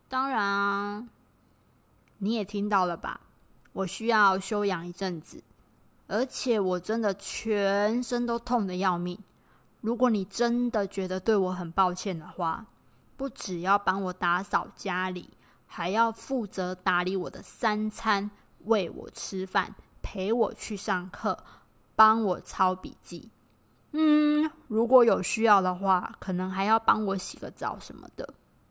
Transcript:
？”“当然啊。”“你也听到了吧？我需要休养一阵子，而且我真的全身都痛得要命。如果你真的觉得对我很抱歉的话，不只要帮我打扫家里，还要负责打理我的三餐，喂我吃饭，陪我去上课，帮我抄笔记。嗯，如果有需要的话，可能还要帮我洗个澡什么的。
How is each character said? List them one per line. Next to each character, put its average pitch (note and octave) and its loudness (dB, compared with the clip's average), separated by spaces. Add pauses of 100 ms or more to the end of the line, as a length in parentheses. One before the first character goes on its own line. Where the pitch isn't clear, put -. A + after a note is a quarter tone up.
？”“当 C4 -2
然 A#3 0
啊。 G3+ -2 (1080)
”“你 G#3 -2
也 G#3+ -2
听 G3+ -4
到 G3 2
了 F3 -2
吧？ - -8 (520)
我 F#3+ -2
需 A3 -6
要 G#3 4
休 G#3 -2
养 F3 -4
一 F3 -10
阵 F3+ -4
子， - -12 (640)
而 A#3+ 0
且 A#3 0
我 F#3 0
真 A3 -2
的 G#3 2
全 G#3 0
身 A#3+ -2
都 A#3 0
痛 A#3 0
得 F3+ -4
要 F#3 0
命。 F3+ -6 (600)
如 A3+ -2
果 A#3+ 4
你 G3+ 0
真 A#3+ 0
的 G#3 0
觉 F#3+ -4
得 F#3 -4
对 G#3+ 2
我 F#3 2
很 F3 -6
抱 F#3 2
歉 F3+ -6
的 D#3 -14
话， F3 -4 (500)
不 C4+ -4
只 F#3 -6
要 F#3+ 4
帮 G3 0
我 F3+ -2
打 F3 2
扫 F3 0
家 F#3 -2
里， F3+ -8 (360)
还 F3 -6
要 A3 2
负 A#3+ -4
责 F#3 -4
打 F3+ 0
理 F#3 0
我 F3+ -4
的 - -14
三 G#3+ -2
餐， G#3 0 (340)
喂 G#3 2
我 - -12
吃 - -6
饭， - -2 (280)
陪 G3+ -2
我 A#3+ 2
去 - -10
上 F#3 -4
课， - -4 (540)
帮 A3 6
我 F#3+ 0
抄 F#3 0
笔 - -14
记。 - -14 (600)
嗯， D4+ 4 (180)
如 A3 2
果 B3 10
有 G3 4
需 A3 -2
要 G#3 6
的 F#3 0
话， F#3+ 0
可 - -6
能 F#3 -2
还 F#3+ -2
要 A3 4
帮 G#3+ -2
我 G3 -2
洗 - -8
个 - -10
澡 - -8
什 - -16
么 - -20 (100)
的。 - -10 (360)